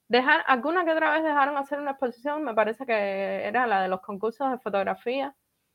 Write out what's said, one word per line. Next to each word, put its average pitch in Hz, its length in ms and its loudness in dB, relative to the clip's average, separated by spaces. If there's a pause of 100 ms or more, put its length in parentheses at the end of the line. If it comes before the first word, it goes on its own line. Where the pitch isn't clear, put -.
Dejar, 262 380 4
alguna 294 380 2
que 320 80 2
otra 320 180 2
vez 311 120 2
dejaron 294 360 2
hacer 277 200 -4
una 285 120 -4
exposición, 277 520 -4
me 247 120 -4
parece 226 320 0
que 196 580 -2
era 233 220 0
la 196 160 2
de 185 60 -2
los 185 120 -2
concursos 220 500 -4
de 247 80 -4
fotografía 214 800 -4 (380)